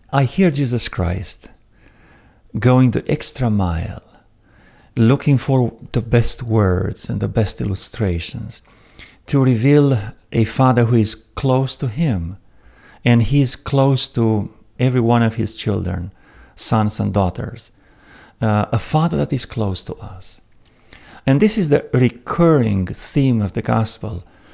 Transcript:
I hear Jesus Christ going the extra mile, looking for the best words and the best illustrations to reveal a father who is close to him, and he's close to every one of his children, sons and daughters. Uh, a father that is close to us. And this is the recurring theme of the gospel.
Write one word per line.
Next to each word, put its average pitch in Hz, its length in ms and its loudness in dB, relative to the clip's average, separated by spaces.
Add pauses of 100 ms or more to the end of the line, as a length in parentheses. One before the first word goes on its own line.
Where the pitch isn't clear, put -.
(120)
I 135 120 2
hear 175 260 0
Jesus 131 380 -2
Christ 90 600 -6 (1080)
going 127 340 4
the - 180 -4
extra - 400 -2
mile, 90 520 -2 (960)
looking 131 420 4
for 127 340 0 (200)
the 123 80 0
best 117 420 0
words 104 640 0
and 101 120 -4
the 107 80 -4
best 107 320 -2
illustrations 95 1040 -6 (640)
to 139 180 2
reveal 135 540 4 (340)
a 113 120 2
father 123 420 2
who 117 100 2
is 107 180 2
close 131 640 -2
to 139 120 -6
him, 104 480 -2 (680)
and 120 180 6
he's 127 340 2
close 135 520 0
to 110 440 -2 (260)
every 127 220 2
one 117 220 4
of 113 120 2
his 104 220 -4
children, 92 560 -4 (440)
sons 107 440 -2
and 101 120 -2
daughters. - 580 -4 (720)
Uh, 107 320 2
a - 60 2
father 262 380 -2
that 143 160 -2
is 131 140 -4
close 98 360 -4
to - 140 -12
us. 95 440 -18 (840)
And 135 120 4
this 214 200 2
is 175 100 0
the - 240 2
recurring 123 920 2
theme 127 560 0
of 98 100 -2
the - 100 -4
gospel. 110 600 -4 (300)